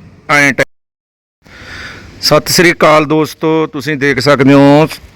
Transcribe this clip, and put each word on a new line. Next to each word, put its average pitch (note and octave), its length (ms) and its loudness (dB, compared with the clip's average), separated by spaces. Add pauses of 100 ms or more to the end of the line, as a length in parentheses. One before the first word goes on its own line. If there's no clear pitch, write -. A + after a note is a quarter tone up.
(300)
ਐਂ C#3+ 220 2
ਅਟੈਕ। C#3 140 -4 (1600)
ਸਤਿ D3+ 300 0
ਸ੍ਰੀ F3 200 2
ਅਕਾਲ D#3 320 2
ਦੋਸਤੋ, D#3 640 -2
ਤੁਸੀਂ D3+ 300 -8
ਦੇਖ C3 240 -2
ਸਕਦੇ C3+ 340 2
ਹੋ, C#3+ 340 4 (280)